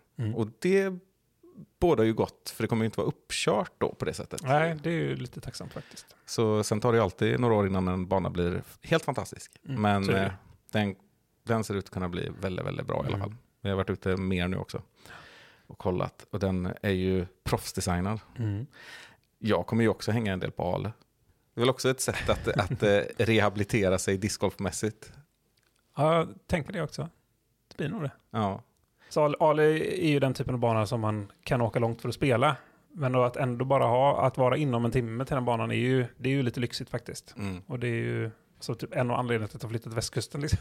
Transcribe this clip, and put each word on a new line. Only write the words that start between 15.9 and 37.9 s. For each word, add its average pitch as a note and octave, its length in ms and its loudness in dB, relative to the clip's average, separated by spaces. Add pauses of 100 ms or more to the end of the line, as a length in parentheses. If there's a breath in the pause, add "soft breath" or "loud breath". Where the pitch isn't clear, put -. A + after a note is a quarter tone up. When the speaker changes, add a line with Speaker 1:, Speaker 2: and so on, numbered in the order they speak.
Speaker 2:
Och G#2 80 -6
den F#2 340 0 (100)
är G#2 80 0
ju F#2 360 2 (180)
proffsdesignad. F#2+ 760 -2 (180)
Speaker 1:
Mm. A2 280 -4 (720 loud breath)
Speaker 2:
Jag G2+ 280 0
kommer A2+ 160 2
ju A2+ 60 6
också G#2 240 -2
hänga A2 200 0
en F#2 80 -2
del F#2+ 100 -4
på F2+ 240 -4
Ale. G2 180 -4 (640)
Det - 40 -12
är A#2+ 40 2
väl B2 80 4
också B2+ 200 0
ett C3 100 0
sätt - 280 -4
att, A2 200 0
Speaker 1:
<laughs> - 80 0 (160)
Speaker 2:
att, A#2 100 -4
eh, G2+ 180 6 (180)
rehabilitera G2+ 800 2
sig G2 200 0
discgolfmässigt. G2+ 920 -4 (840)
Speaker 1:
Ja, D#3 200 4
jag E3 120 2 (180)
tänker E3 260 -4
det F3 100 -4
också. D3+ 260 -8 (600)
Det - 80 -20
blir D3 120 -4
nog F#3 140 -6
det. C#3 80 -4 (200)
Speaker 2:
Ja. G#2 320 -2 (460 soft breath)
Speaker 1:
Så D3+ 160 2
Ale, D3 160 2
Ale D#3 220 6 (420)
är D#3+ 60 4
ju C#3+ 100 4
den C3 140 2
typen B2+ 200 -2
av A#2+ 60 -2
bana A2+ 260 2
som A#2 140 -2
man G#2+ 320 -2 (120)
kan B2+ 160 0
åka A2+ 180 2
långt A#2 240 0
för B2 60 -4
att A2+ 60 -2
spela. C3+ 420 4 (360 loud breath)
Men C3+ 200 -2
då B2+ 120 4
att B2 120 0
ändå B2 280 0
bara C3+ 200 4
ha, C3 420 4
att B2+ 120 0
vara B2+ 180 4
inom B2+ 280 2
en A#2 60 2
timme A#2 340 0
till C#3 100 -4
den B2+ 100 0
banan A2+ 260 0
är A2+ 40 -2
ju, B2 320 2 (100)
det B2+ 120 -4
är C3+ 60 2
ju C#3 80 2
lite A#2+ 180 0
lyxigt A#2+ 300 -6
faktiskt. - 480 -10
Speaker 2:
Mm. F#2+ 280 -6
Speaker 1:
Och B2+ 120 -8
det B2 100 -4
är A#2 60 -2